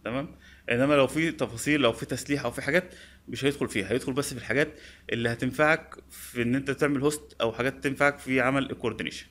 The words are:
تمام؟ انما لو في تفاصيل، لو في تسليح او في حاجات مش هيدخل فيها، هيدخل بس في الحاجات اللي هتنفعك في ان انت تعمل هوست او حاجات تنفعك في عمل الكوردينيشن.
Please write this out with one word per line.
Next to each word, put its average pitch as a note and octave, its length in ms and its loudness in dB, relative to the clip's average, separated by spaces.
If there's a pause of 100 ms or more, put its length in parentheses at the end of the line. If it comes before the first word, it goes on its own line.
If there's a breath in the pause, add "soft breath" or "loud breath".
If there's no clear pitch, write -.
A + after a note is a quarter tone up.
تمام؟ C3+ 240 -4 (420 loud breath)
انما C3+ 240 4
لو C3+ 120 8
في D3+ 260 0
تفاصيل، C3+ 480 0
لو A#2 120 4
في C3 140 -8
تسليح C#3 380 -4
او A#2+ 60 0
في B2+ 120 -8
حاجات E3+ 320 0 (340 loud breath)
مش A#2+ 160 -6
هيدخل C#3 240 0
فيها، G2 240 -2
هيدخل C3 200 0
بس C3+ 220 -4
في A#2 60 -8
الحاجات C#3+ 280 0 (440 loud breath)
اللي A#2 160 0
هتنفعك D3+ 680 0 (140)
في - 320 -6
ان A#2+ 120 2
انت C3+ 160 -2
تعمل C#3 320 0
هوست - 380 -2
او A2+ 120 2
حاجات C3 320 -2
تنفعك C#3+ 340 2
في C3 220 0
عمل C3 300 2
الكوردينيشن. - 600 -6